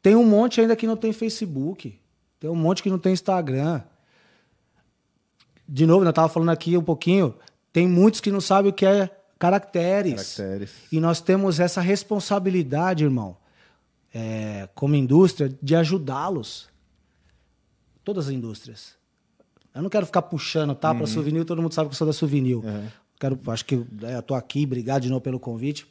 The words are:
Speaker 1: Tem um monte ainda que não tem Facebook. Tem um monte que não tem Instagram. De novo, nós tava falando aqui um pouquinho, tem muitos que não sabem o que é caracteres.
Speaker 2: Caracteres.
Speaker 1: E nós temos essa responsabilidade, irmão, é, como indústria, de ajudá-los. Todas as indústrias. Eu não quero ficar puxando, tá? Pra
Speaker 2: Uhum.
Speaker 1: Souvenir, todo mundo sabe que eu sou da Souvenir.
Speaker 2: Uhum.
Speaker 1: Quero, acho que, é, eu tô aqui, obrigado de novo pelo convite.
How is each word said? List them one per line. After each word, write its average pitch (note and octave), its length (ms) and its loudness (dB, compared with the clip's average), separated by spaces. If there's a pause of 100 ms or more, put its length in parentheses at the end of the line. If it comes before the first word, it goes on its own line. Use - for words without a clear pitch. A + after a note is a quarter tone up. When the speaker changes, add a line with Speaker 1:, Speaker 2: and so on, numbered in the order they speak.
Speaker 1:
Tem G3 120 8
um A#3+ 100 8
monte A3+ 360 4
ainda A3+ 160 4
que A3+ 100 -4
não A3 100 -2
tem A3 160 -2
Facebook. F#3 840 -6 (400)
Tem D#3 120 -8
um E3+ 40 -4
monte E3+ 280 0
que G3 80 -2
não F#3+ 80 -2
tem F#3 160 0
Instagram. D#3 680 -2 (1800)
De D3 200 2
novo, F3+ 180 8
nós E3 80 4
tava D#3+ 160 4
falando E3 220 0
aqui E3 260 0
um E3+ 60 2
pouquinho, E3+ 520 0 (380)
tem F3 160 2
muitos G3 320 6
que G3+ 100 -2
não G3 100 -2
sabem G3 300 2
o G3 40 -12
que G3 100 0
é F#3+ 260 4 (280)
caracteres. F3+ 1000 0
Speaker 2:
Caracteres. G2 360 -8 (200)
Speaker 1:
E D#3 80 0
nós E3 200 0
temos F#3 380 2
essa F3+ 220 0
responsabilidade, F3+ 1200 0
irmão, A#2 320 -2 (760)
é, A2 600 -8
como C#3+ 200 0
indústria, D3 540 4 (140)
de C#3+ 120 0
ajudá-los. D#3 960 -4 (1400)
Todas F#3+ 240 -4
as C#3 40 -6
indústrias. A2+ 600 -12 (800)
Eu C#3 80 -8
não E3 60 -4
quero G3+ 160 0
ficar - 180 0
puxando, D3+ 520 -4
tá? D#3 200 0
Pra A#2 60 -2
Speaker 2:
Uhum. A#2 60 -2
Speaker 1:
Souvenir, D#3 400 -2
todo E3 160 -4
mundo D#3+ 100 -2
sabe D#3 160 -2
que C3+ 60 -12
eu - 40 -10
sou D#3 80 0
da D3+ 60 0
Souvenir. C3+ 460 0
Speaker 2:
Uhum. G#2 280 -8 (320)
Speaker 1:
Quero, C3+ 300 -4
acho A2+ 160 -6
que, B2 180 -2 (200)
é, B2 140 -8
eu A#2 60 -8
tô C#3 120 -6
aqui, C#3 300 -4
obrigado B2+ 380 -4
de B2 60 -4
novo B2+ 140 -2
pelo B2+ 180 -6
convite. B2+ 500 -8